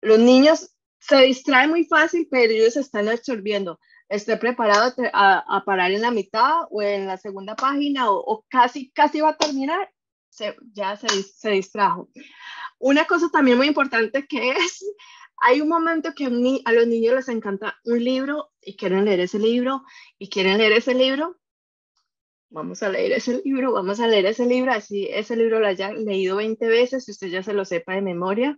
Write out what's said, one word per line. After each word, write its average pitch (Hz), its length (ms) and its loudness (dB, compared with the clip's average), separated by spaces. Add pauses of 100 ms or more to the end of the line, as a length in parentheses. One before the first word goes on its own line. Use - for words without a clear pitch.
Los 220 180 6
niños 262 560 6 (220)
se 277 240 4
distrae 262 460 4
muy 330 160 0
fácil, 330 460 0
pero 240 220 2
ellos 226 220 2
se 294 60 -2
están 214 280 -4
absorbiendo. 208 720 -4 (300)
Esté 208 280 -4
preparado 226 480 2
a 247 100 -2
te-, 240 180 -4
a, 196 440 4
a 190 80 -2
parar 185 280 0
en 208 100 -2
la 233 80 0
mitad 240 600 0
o 214 120 -4
en 202 240 -2
la 190 100 -6
segunda 196 380 -12
página 277 560 -2
o, 196 60 2
o - 320 -6
casi, 254 420 0
casi 294 300 2
va 311 100 4
a 302 60 -6
terminar, 302 560 -4 (380)
se, 208 260 -10 (160)
ya 202 240 -6
se 240 120 -10
dis-, 196 260 -4
se - 160 -6
distrajo. 190 580 -2 (680)
Una 285 280 2
cosa 339 240 0
también 262 280 4
muy 269 80 2
importante 269 600 -2
que 254 260 -4
es, 370 320 -4 (560)
hay 254 200 4
un 302 80 -2
momento 330 460 -2
que 294 100 -8
a 262 40 -4
un 240 140 0
ni-, 262 220 0
a 226 80 0
los 233 140 4
niños 233 280 2
les 262 140 -2
encanta 214 560 -6
un 233 180 0
libro 269 480 -4 (100)
y 196 160 -18
quieren 190 280 0
leer 196 160 2
ese 180 180 -4
libro 247 440 0 (360)
y 196 120 -16
quieren 190 280 0
leer 220 140 4
ese 233 220 0
libro. 269 440 0 (1120)
Vamos 170 320 -10
a 214 60 -2
leer 190 240 0
ese 254 320 -2
libro, 269 280 -2
vamos 202 280 -2
a 233 60 0
leer 214 180 4
ese 226 220 0
libro, 254 260 0
así 208 380 -6
ese 214 260 -6
libro 226 240 2
lo 214 60 2
haya 190 260 -4
leído 190 440 -4
veinte 220 300 -4
veces 247 400 0
y - 40 -18
usted 196 180 -12
ya 185 140 -6
se 214 100 -8
lo 202 140 -2
sepa 185 280 -6
de 196 60 -2
memoria 196 580 -4